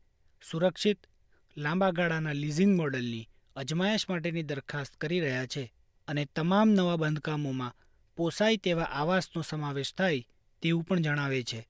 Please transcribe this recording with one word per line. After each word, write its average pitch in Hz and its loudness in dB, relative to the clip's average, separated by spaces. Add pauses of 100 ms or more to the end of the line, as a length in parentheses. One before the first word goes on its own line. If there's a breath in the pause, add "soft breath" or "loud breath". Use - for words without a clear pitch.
(420)
સુરક્ષિત, 185 0 (560)
લાંબા 170 2
ગાળાના 160 0
લીઝિંગ 147 4
મોડલની 123 -2 (300)
અજમાયશ 175 -2
માટેની 170 -2
દરખાસ્ત 143 -8
કરી 170 -2
રહ્યા 131 -2
છે 135 -8 (440)
અને 147 -2 (140)
તમામ 190 4
નવા 180 4
બાંધકામોમાં 147 -2 (420)
પોસાય 202 0
તેવા 165 0
આવાસનો 165 0
સમાવેશ 143 -4
થાય 165 0 (400)
તેવું 165 0
પણ 175 0
જણાવે 139 0
છે. 117 -8